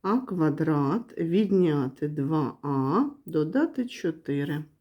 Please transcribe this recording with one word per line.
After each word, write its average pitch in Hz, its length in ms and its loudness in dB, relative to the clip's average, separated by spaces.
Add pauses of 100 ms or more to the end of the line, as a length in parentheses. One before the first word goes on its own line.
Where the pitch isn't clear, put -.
А 214 180 2
квадрат 156 960 0
відняти 170 880 2
два 147 540 -2
а, 143 480 0 (160)
додати 240 640 -2
чотири. 151 760 -4 (180)